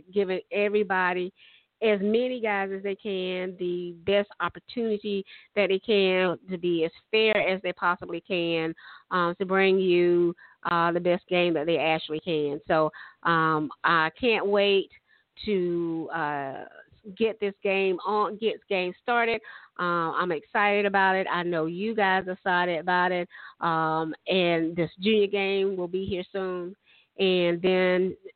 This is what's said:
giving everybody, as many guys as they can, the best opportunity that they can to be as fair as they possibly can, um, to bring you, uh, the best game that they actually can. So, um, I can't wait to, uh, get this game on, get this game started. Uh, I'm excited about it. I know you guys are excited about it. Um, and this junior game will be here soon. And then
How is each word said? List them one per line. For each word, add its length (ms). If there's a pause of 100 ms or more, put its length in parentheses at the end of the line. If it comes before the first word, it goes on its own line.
(120)
giving 280 (120)
everybody, 800 (480)
as 220
many 380
guys 300
as 120
they 120
can, 640
the 360 (100)
best 240 (120)
opportunity 840 (320)
that 120
they 100
can 600 (120)
to 80
be 260
as 60 (200)
fair 260
as 260
they 100
possibly 480
can, 540 (360)
um, 280
to 80
bring 320
you, 580 (340)
uh, 220
the 80
best 280
game 260
that 100
they 140
actually 420
can. 480
So, 220 (320)
um, 480 (120)
I 280 (100)
can't 260
wait 440 (560)
to, 680
uh, 500 (540)
get 200
this 240
game 440
on, 320
get 160
this 120
game 360
started. 360 (400)
Uh, 380
I'm 160
excited 540
about 300
it. 140
I 120
know 240
you 280
guys 340
are 40
excited 460
about 340
it. 160 (320)
Um, 540 (120)
and 480
this 160 (100)
junior 260
game 500
will 120
be 180
here 260
soon. 420 (440)
And 420
then 560 (200)